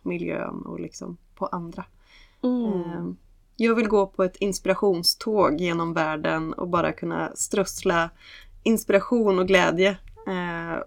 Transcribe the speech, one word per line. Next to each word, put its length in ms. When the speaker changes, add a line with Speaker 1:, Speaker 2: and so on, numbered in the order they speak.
Speaker 1:
miljön 640
och 140
liksom 360
på 120
andra. 380
Speaker 2:
Mm. 300
Speaker 1:
Ehm, 440
jag 180
vill 140
gå 180
på 180
ett 120
inspirationståg 1200
genom 340
världen 580
och 160
bara 240
kunna 420
strössla 760
inspiration 760
och 100
glädje. 480
Ehm, 600